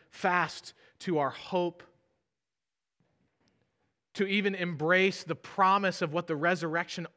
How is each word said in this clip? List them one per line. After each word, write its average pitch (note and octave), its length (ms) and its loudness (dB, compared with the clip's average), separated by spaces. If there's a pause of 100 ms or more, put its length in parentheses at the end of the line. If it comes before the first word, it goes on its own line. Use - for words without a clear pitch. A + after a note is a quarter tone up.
(100)
fast - 640 -2 (260)
to E3+ 180 0
our C#3 120 2
hope, F3 540 -4 (2250)
to G3+ 120 0
even G3 300 0
embrace F3+ 680 2
the D#3+ 140 -6
promise F#3+ 640 2
of D#3 100 -2
what E3+ 140 -2
the E3 80 -4
resurrection E3+ 720 -2 (100)